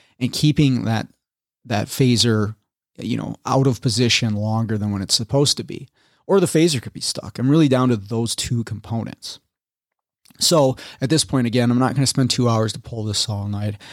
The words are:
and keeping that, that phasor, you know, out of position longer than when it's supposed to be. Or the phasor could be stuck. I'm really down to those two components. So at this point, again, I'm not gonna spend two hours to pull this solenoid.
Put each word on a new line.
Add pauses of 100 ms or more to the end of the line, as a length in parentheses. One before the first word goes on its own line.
(200)
and
keeping
that, (580)
that
phasor, (440)
you
know, (120)
out
of
position
longer
than
when
it's
supposed
to
be. (380)
Or
the
phasor
could
be
stuck.
I'm
really
down
to
those
two
components. (1000)
So (240)
at
this
point,
again,
I'm
not
gonna
spend
two
hours
to
pull
this
solenoid. (160)